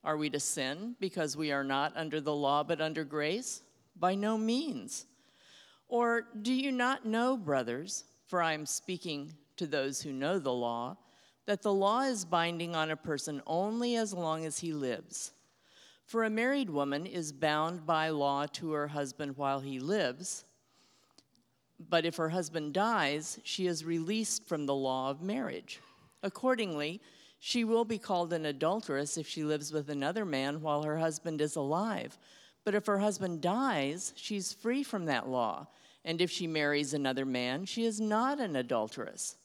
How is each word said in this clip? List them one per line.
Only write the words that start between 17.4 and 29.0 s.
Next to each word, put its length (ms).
by 240
law 380
to 240
her 160
husband 500
while 220
he 200
lives, 640
but 160
if 120
her 120
husband 460
dies, 680
she 220
is 180
released 640
from 200
the 80
law 340
of 140
marriage. 560
Accordingly, 800
she 240
will 220
be 120
called 360
an 120
adulteress 720